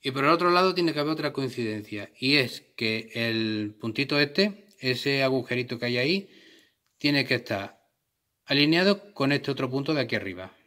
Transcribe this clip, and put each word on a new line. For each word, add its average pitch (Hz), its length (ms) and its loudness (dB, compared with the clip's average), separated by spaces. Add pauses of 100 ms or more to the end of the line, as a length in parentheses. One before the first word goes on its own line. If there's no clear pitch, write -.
Y 139 100 -4
por 135 140 0
el 151 60 6
otro 175 200 4
lado 180 220 4
tiene 175 180 0
que 147 80 -4
haber 147 140 0
otra 151 180 -4
coincidencia, 107 880 -6
y 135 160 2
es 127 240 0 (160)
que 110 380 -4
el 110 680 -2
puntito 135 400 -2
este, 196 480 0 (120)
ese 135 440 0
agujerito 123 560 -2
que 120 60 -6
hay 120 140 -2
ahí, 180 420 -2 (560)
tiene 143 260 2
que 127 120 0
estar 101 460 -6 (640)
alineado 165 680 2
con 139 180 0
este 139 200 -2
otro 131 180 -2
punto 139 240 -2
de 147 80 0
aquí 117 160 -2
arriba 92 340 -8 (160)